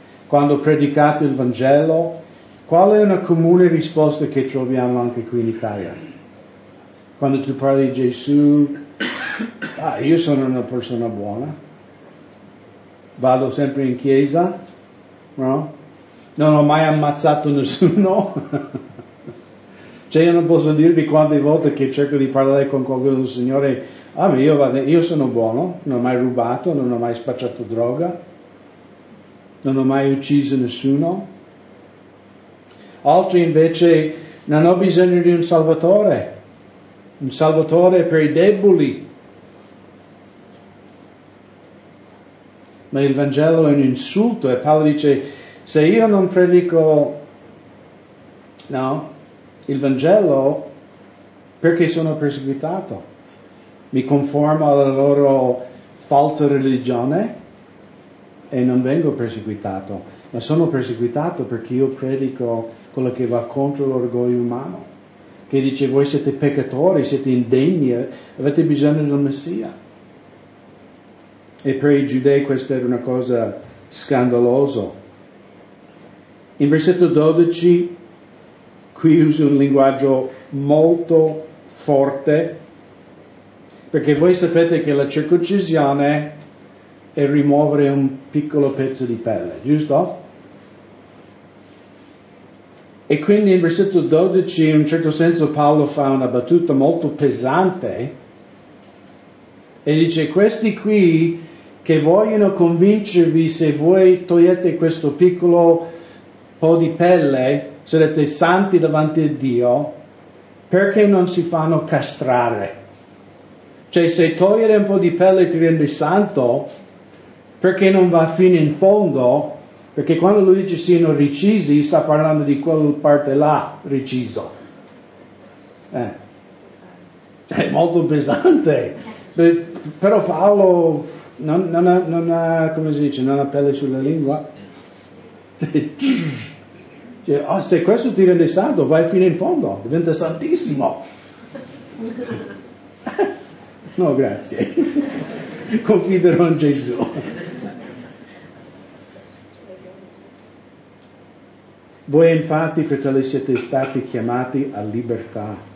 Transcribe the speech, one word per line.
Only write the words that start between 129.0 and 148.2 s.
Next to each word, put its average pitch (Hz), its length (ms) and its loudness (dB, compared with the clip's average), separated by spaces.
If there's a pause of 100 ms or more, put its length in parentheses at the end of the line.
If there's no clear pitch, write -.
Beh, 170 320 2 (320)
però 190 260 2
Paolo 175 800 2 (320)
non, 165 320 -2
non 170 180 0
ha, 180 180 2
non 165 240 -4
ha, 165 460 -2
come 156 160 -4
si 143 80 -2
dice, 139 220 -4
non 139 180 0
ha 143 60 -2
pelle 143 280 -2
sulla 131 260 -4
lingua. 151 480 -4 (1120)
<laughs> 156 480 -4 (1200)
Cioè, 143 200 -2
"Oh, 185 140 -2
se - 220 0
questo 226 320 0
ti 190 100 2
rende 175 240 4
santo, 185 400 0
vai 160 220 2
fino 185 160 2
in 170 100 2
fondo, 113 480 -4
diventa 160 300 -2
santissimo." 160 880 -4 (2000)
<laughs> - 420 -6 (520)
No, 165 160 2
grazie. - 600 -4 (520)
<laughs> - 560 -8
Confiderò 175 640 2
in 156 100 0
Gesù. 135 380 -2 (4000)